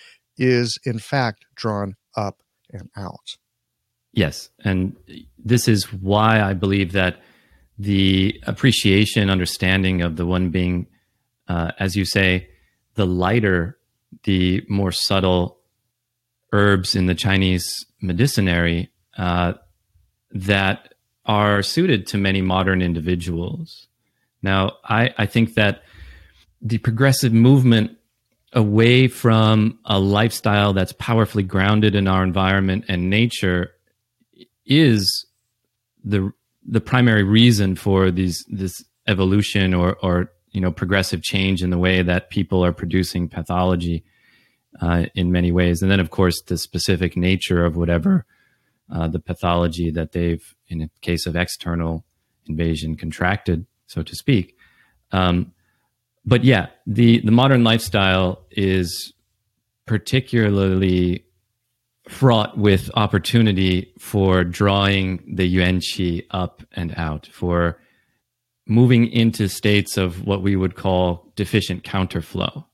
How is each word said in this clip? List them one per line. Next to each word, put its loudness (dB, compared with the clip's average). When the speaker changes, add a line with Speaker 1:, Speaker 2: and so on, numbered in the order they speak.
Speaker 1:
is, 0
in -4
fact, -4
drawn -6
up -8
and -16
out. -16
Speaker 2:
Yes. -4
And -2
this 0
is 0
why 2
I -2
believe -2
that -2
the 0
appreciation, 0
understanding 0
of -4
the -4
Wen -2
Bing, -2
uh, -4
as -4
you -2
say, 0
the 0
lighter, 0
the 0
more -2
subtle -2
herbs 2
in 0
the 0
Chinese -2
medicinary, -2
uh, -2
that -2
are 2
suited -2
to -6
many 0
modern 0
individuals. -6
Now, 0
I, 0
I -2
think 0
that 0
the -4
progressive 0
movement 4
away 4
from 2
a 0
lifestyle 2
that's -2
powerfully 0
grounded 2
in 0
our 2
environment 0
and -2
nature 0
is 2
the, -4
the -2
primary 2
reason 4
for 2
these, -4
this -8
evolution 0
or, 0
or, -2
you -4
know, -2
progressive -2
change -2
in -2
the 0
way 2
that -2
people -2
are 0
producing -4
pathology, -4
uh, 0
in 0
many 2
ways. 2
And 0
then, 2
of -2
course, 0
the -6
specific -4
nature 0
of -2
whatever 0
uh, -4
the -4
pathology -2
that -6
they've, -4
in -8
a -8
case -4
of -6
external -4
invasion, -4
contracted, -4
so -8
to -16
speak. -2
Um, 0
but 2
yeah, 4
the, 4
the 2
modern 4
lifestyle 0
is -2
particularly 0
fraught 0
with 2
opportunity 0
for 0
drawing 0
the 0
yuan 2
qi -6
up -6
and -8
out, -8
for -2
moving 4
into 0
states -2
of -4
what -2
we 0
would -2
call -2
deficient -4
counterflow, -6